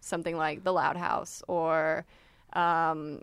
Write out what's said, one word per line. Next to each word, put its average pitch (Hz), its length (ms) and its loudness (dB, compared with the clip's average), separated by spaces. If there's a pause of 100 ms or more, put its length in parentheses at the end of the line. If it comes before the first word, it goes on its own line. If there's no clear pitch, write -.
something 170 360 -4
like 156 260 0
The 185 100 0
Loud 151 240 2
House - 520 -4
or, 160 560 0 (480)
um, 160 720 2